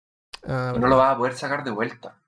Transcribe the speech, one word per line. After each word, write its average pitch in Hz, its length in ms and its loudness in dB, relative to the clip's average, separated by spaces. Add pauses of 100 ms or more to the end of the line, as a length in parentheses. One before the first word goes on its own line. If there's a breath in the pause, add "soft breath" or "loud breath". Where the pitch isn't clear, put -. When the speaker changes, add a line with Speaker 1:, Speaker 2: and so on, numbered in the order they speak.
(440)
Speaker 1:
Ah, 127 300 -4
Speaker 2:
Y 120 40 -2
no 117 40 0
Speaker 1:
verdad. 123 60 4
Speaker 2:
lo 131 80 6
vas 131 180 6
a 123 40 -4
poder 123 160 -2
sacar 139 300 -6
de 131 80 -6
vuelta. - 440 -6 (120)